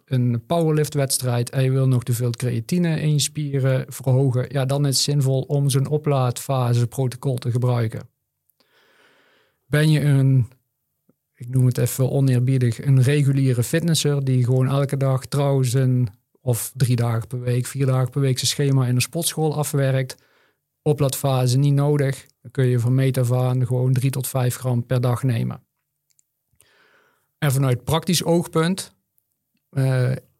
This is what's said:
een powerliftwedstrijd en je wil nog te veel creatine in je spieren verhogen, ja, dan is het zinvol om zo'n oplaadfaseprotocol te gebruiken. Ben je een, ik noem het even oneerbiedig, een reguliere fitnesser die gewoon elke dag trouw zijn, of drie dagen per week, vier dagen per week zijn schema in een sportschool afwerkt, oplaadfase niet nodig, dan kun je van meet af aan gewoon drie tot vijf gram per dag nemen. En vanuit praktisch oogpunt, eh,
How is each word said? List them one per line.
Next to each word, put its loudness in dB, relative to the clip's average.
een -2
powerliftwedstrijd -2
en 0
je 2
wil 2
nog 2
te -4
veel 0
creatine -2
in 0
je 2
spieren -2
verhogen, 0
ja, -2
dan 0
is 0
het 0
zinvol 0
om -2
zo'n 2
oplaadfaseprotocol -2
te -6
gebruiken. -2
Ben 2
je 4
een, 4
ik -16
noem 2
het 2
even 0
oneerbiedig, 0
een 4
reguliere 2
fitnesser 0
die 2
gewoon 2
elke 0
dag -2
trouw 0
zijn, 2
of -4
drie 0
dagen -2
per -8
week, -2
vier -2
dagen 2
per -2
week 0
zijn -2
schema 2
in 0
een 2
sportschool -4
afwerkt, -2
oplaadfase 0
niet 2
nodig, 0
dan -20
kun -2
je 2
van 0
meet 2
af 0
aan 0
gewoon 0
drie 0
tot -6
vijf -2
gram -4
per 0
dag -2
nemen. -4
En 0
vanuit 0
praktisch -2
oogpunt, -2
eh, 0